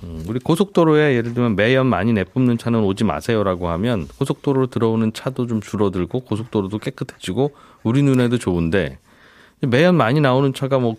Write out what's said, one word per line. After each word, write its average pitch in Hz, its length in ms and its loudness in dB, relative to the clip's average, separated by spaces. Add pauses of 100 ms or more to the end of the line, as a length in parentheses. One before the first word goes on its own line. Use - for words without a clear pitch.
음, 82 240 -12
우리 117 120 -4
고속도로에 156 760 2
예를 117 180 -2
들면 120 220 0
매연 127 320 2
많이 110 260 2
내뿜는 117 460 0
차는 117 240 0
오지 101 200 0
마세요라고 92 680 0
하면 90 380 -2 (120)
고속도로로 135 480 -2
들어오는 113 460 0
차도 127 340 -6
좀 113 120 -2
줄어들고 98 600 -2
고속도로도 107 580 -4
깨끗해지고 135 760 -6 (260)
우리 127 220 2
눈에도 127 340 2
좋은데 85 600 -2 (640)
매연 151 340 2
많이 139 260 2
나오는 135 320 2
차가 135 240 -2
뭐 117 200 0